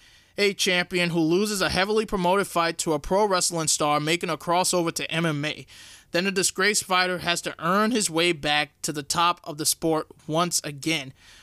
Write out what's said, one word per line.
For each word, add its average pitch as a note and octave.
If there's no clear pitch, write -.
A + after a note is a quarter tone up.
A G3+
champion F3+
who E3+
loses F#3
a E3
heavily G#3+
promoted F#3+
fight E3+
to E3
a D3+
pro F#3+
wrestling F3
star, D3
making E3+
a D#3
crossover F3
to -
M E3
M D3
A. D3
Then F3
the G3
disgraced F#3+
fighter F#3
has E3+
to -
earn G3
his A3
way E3+
back D3
to D3+
the D3
top E3+
of D#3
the D3+
sport D#3+
once E3
again. C#3+